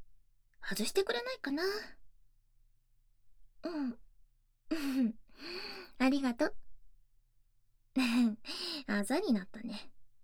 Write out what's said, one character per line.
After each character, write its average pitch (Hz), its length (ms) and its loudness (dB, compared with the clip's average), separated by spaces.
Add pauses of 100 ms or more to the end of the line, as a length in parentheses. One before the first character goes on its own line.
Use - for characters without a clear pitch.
(600)
外 - 260 -2
し - 60 -2
て 392 140 4
く 466 80 0
れ 480 100 -2
な 508 100 -4
い 494 60 -8
か 277 120 -2
な？ 302 120 2 (2000)
う 330 60 -4
ん。 277 300 -2 (720)
<laughs> 269 480 2 (840)
あ 262 100 8
り 277 120 4
が 254 120 2
と 302 140 2
う。 - 100 -4 (1400)
<laughs> 240 420 4 (500)
あ 202 180 2
ざ 294 140 2
に 403 120 4
な 196 120 4
っ - 40 -12
た - 140 -10
ね。 - 320 -8 (300)